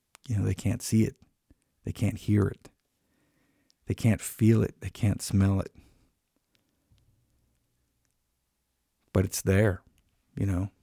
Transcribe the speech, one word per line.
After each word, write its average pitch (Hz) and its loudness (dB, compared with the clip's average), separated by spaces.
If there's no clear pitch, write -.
you 117 -4
know, 101 0
they 101 -2
can't - -4
see 110 2
it. - -6
They 101 -6
can't 104 -4
hear 104 2
it. - -10
They - -2
can't - 0
feel 110 2
it. - -6
They 95 -8
can't - -2
smell 98 2
it. - -10
But 95 2
it's - -6
there, 95 2
you 101 -2
know. 98 -2